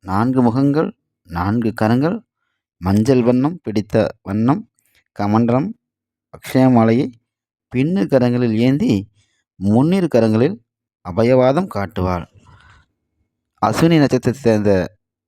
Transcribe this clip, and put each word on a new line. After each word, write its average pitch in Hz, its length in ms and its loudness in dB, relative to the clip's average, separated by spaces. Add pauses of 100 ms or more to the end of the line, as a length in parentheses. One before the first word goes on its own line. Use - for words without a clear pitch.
நான்கு 120 360 -2
முகங்கள், 139 480 0 (400)
நான்கு 101 440 -4
கரங்கள், 131 440 0 (640)
மஞ்சள் 127 420 2
வண்ணம் 127 380 0
பிடித்த 107 440 -2 (180)
வண்ணம், 113 400 -2 (520)
கமண்டலம், 120 540 0 (640)
அக்ஷயமாலையை 123 760 2 (680)
பின்னு 165 320 -2
கரங்களில் 123 520 0
ஏந்தி 135 360 0 (680)
முன்னிரு 143 480 0
கரங்களில் 117 500 2 (480)
அபயவாதம் 127 600 0
காட்டுவாள். 92 600 -6 (1300)
அஸ்வினி 160 380 2
நட்சத்திரத்தை 127 440 0
சேர்ந்த 107 280 2 (560)